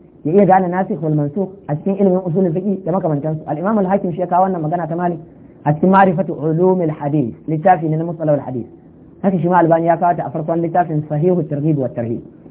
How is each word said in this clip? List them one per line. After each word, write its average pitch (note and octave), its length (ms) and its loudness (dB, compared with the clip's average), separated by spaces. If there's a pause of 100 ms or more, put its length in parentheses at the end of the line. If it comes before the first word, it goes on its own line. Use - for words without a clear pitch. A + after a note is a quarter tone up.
(240)
ya D3+ 100 -2
iya G3+ 120 6
gane F#3 220 4
nasikh F#3 340 -4
wal D#3 140 -2
mansukh D3+ 340 -2 (180)
a D3+ 80 -2
cikin F#3+ 240 -2
ilimin F#3 260 4
usul F3+ 280 0
fiqh F#3+ 320 -2
da D#3+ 60 -2
makamantansu. D#3 560 -2
Al-Imam F3+ 320 -2
Al-Hakim F#3+ 340 0
shi E3+ 80 -6
ya F3 60 -2
kawo F3+ 160 2
wannan F#3 180 -2
magana D#3+ 260 -4
ta E3 80 -6
Malik F3 240 -2 (460)
a D3+ 80 2
cikin F3+ 160 2
Ma'rifatu F#3+ 500 4
Ulumil E3 520 2
Hadith, D3 440 -2 (140)
littafi D#3+ 400 2
ne D#3 80 -2
na D#3+ 80 -4
Mustalah D#3+ 340 -2
al-Hadith. B2+ 280 -8 (560)
Haka F#3 160 2
shi D#3+ 100 0
ma F#3 100 4
Albani E3 280 4
ya E3 100 4
kawo F3 180 2
ta E3 100 -6
a - 60 -8
farkon E3 300 -4
littafin E3 480 -2
Sahihu E3 400 0
Targhib D3+ 280 0
wa B2+ 120 -2
Tarhib. A#2 320 -6 (300)